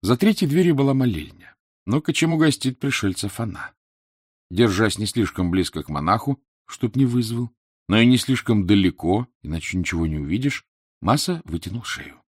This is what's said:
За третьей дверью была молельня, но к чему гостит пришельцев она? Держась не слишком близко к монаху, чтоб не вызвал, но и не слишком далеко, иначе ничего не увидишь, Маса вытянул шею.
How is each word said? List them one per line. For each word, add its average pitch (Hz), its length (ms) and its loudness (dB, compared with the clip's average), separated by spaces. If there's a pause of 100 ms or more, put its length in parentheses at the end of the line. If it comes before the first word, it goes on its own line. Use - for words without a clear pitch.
За 120 140 2
третьей 196 320 2
дверью 170 260 4
была 139 180 2
молельня, 113 600 -4 (300)
но 127 160 0
к - 100 -4
чему 165 260 0
гостит 143 400 0
пришельцев 101 640 -4
она? - 320 -8 (800)
Держась 104 460 2
не 104 80 -4
слишком 95 440 -2
близко 85 320 -2
к - 60 -12
монаху, 90 560 -2 (240)
чтоб - 300 -6
не 135 80 4
вызвал, 120 460 -2 (360)
но 101 140 2
и 117 40 8
не 127 120 6
слишком 113 500 0
далеко, 101 640 2 (140)
иначе 80 340 -6
ничего 82 280 -2
не 78 120 -2
увидишь, 95 480 -4 (340)
Маса 151 460 0
вытянул 95 380 -8
шею. - 460 -12